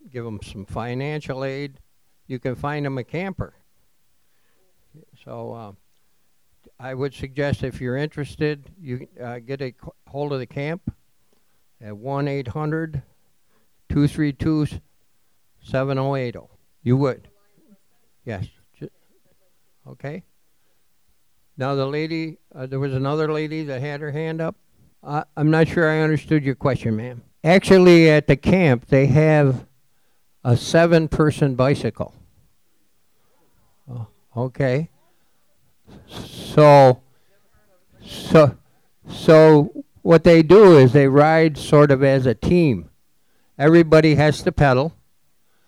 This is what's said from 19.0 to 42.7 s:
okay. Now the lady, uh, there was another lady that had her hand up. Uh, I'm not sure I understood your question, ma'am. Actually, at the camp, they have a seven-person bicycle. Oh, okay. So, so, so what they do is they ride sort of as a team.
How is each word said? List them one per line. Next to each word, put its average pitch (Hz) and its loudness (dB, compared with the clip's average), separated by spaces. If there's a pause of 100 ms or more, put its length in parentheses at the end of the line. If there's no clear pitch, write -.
okay. 139 -16 (1300)
Now 131 -8
the 135 -4
lady, 156 -10 (140)
uh, 131 -16
there 135 -8
was 139 -6
another 151 -4
lady 156 -8
that 135 -10
had 143 -10
her 151 -12
hand 160 -10
up. 165 -8 (460)
Uh, 147 -8 (140)
I'm 151 0
not 160 2
sure 170 -2
I 156 -4
understood 156 -4
your 131 -6
question, 120 -6
ma'am. 120 -14 (220)
Actually, 180 6
at 151 2
the 143 2
camp, 160 0
they 135 2
have 143 2 (760)
a 123 0
seven-person 160 0
bicycle. 127 -4 (1700)
Oh, 120 -16 (280)
okay. 131 -4 (1300)
So, 143 4 (1040)
so, - 2 (520)
so 156 4 (180)
what 165 4
they 165 6
do 180 8
is 127 8
they 139 4
ride 151 2
sort 147 2
of 135 2
as 135 0
a 120 0
team. 147 -2 (680)